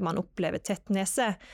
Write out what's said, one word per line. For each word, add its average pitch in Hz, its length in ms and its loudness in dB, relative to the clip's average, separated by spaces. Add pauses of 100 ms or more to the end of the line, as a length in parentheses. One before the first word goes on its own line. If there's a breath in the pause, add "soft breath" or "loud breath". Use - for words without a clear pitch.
man 165 160 0
opplever - 460 -2
tett - 260 -4
nese. 196 480 2 (180 loud breath)